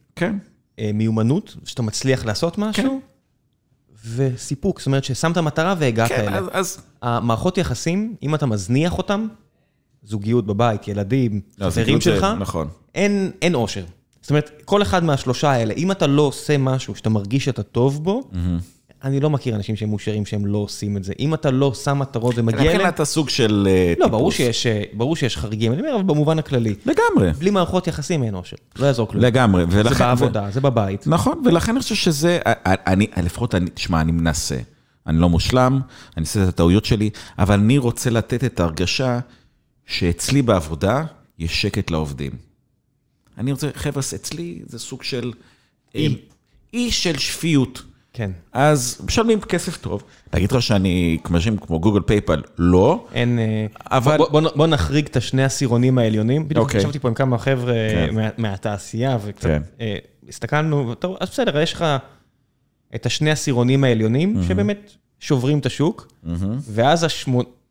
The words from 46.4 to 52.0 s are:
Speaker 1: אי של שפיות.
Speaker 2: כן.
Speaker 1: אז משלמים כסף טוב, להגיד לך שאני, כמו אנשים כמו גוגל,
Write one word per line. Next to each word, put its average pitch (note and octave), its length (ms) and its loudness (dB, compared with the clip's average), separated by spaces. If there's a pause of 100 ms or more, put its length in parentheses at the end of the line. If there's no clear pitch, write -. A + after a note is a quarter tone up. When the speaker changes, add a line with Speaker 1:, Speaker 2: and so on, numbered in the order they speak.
Speaker 1:
אי A#3+ 180 -2
של E3 260 -2
שפיות. - 640 0 (320)
Speaker 2:
כן. G#2 160 -4 (200)
Speaker 1:
אז C3+ 560 0
משלמים A3+ 340 2
כסף F3 360 -6
טוב, - 260 -8 (300)
להגיד F#2+ 180 2
לך B2+ 100 4
שאני, F2+ 640 2
כמו E2+ 140 -2
אנשים G#2 200 0
כמו E2 220 -4
גוגל, G2+ 220 2